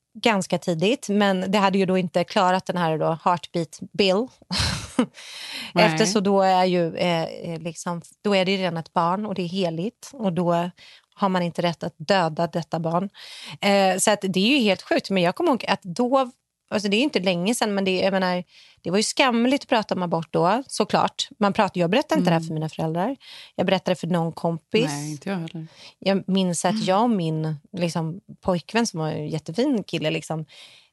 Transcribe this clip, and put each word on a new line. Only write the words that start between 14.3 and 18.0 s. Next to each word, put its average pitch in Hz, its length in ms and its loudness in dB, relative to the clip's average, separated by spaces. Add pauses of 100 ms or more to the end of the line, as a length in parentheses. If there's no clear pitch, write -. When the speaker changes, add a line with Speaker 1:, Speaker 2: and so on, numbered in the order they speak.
Speaker 1:
är 208 160 4
ju - 20 4
helt 208 240 2
sjukt, - 280 -2
men 190 120 2
jag 175 120 2
kommer 339 160 0
ihåg 247 180 0
att - 140 0
då, 247 480 0 (400)
alltså 208 180 -2
det 202 80 0
är - 20 2
ju 262 60 2
inte 220 160 0
länge 185 340 0
sedan, 214 200 -2
men 196 100 -2
det, 185 160 0